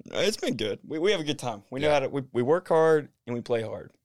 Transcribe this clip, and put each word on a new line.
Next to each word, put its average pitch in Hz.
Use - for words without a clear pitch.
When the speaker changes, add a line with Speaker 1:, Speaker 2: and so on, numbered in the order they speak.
Speaker 1:
No, -
it's 202
been 254
good. 107
We, 156
we 185
have 196
a 160
good 147
time. 110
We 131
know 147
Speaker 2:
Yeah. 151
Speaker 1:
how 147
to, 135
we, 139
we 120
work 160
hard 160
and 120
we 120
play 117
hard. 107